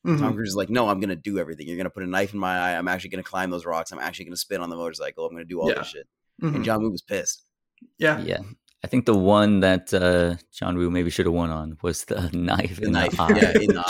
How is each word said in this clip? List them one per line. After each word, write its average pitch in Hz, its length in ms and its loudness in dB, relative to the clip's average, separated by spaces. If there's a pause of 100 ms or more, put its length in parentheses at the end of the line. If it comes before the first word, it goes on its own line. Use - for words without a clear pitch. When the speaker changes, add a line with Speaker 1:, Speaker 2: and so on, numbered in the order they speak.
Speaker 1:
Mm-hmm. 156 160 2
Speaker 2:
Tom 131 140 0
Cruise 107 140 -4
is 95 60 -6
like, 95 140 0
"No, 117 200 2
I'm 98 100 2
gonna 98 160 -2
do 98 240 -4
everything. 76 260 -8
You're 87 120 -8
gonna 92 120 -4
put 95 140 -10
a 90 40 -6
knife 98 260 -2
in 101 60 -6
my 92 200 -2
eye. 90 180 0
I'm 90 120 -4
actually 92 220 -4
gonna 92 120 -8
climb 92 260 -4
those 85 160 -6
rocks. 82 280 -4
I'm 71 60 -12
actually 80 260 -8
gonna 87 100 -14
spin 95 240 -6
on 85 100 -8
the 85 60 -10
motorcycle. 80 500 -8
I'm 82 60 -6
gonna 85 140 -14
do 85 160 -6
all 73 80 0
Speaker 1:
Yeah. - 100 0
Speaker 2:
this - 80 -10
shit." 71 200 -16 (360)
Speaker 1:
Mm-hmm. 151 140 -2
Speaker 2:
And 113 80 -2
John 110 180 0
Woo 110 80 0
was 87 100 -8
pissed. - 420 -6 (540)
Speaker 1:
Yeah. 151 220 2
Speaker 3:
Yeah. - 200 -4 (440)
I - 40 -8
think 123 180 2
the 117 120 6
one 104 440 6
that, 92 320 4
uh, 90 420 4 (160)
John 90 260 -4
Woo 87 140 2
maybe 87 180 2
should 87 160 0
have 85 80 4
won 85 180 0
on 78 300 -6
was 85 220 -4
the 87 260 -4
<laughs> - 40 -6
knife 87 480 -2
Speaker 2:
The - 60 -2
Speaker 3:
in - 40 2
Speaker 2:
knife. 87 220 2
Speaker 3:
the - 80 0
eye. 82 120 4
Speaker 2:
Yeah, 107 280 4
in 101 140 2
the 87 40 -6
eye. 87 100 -4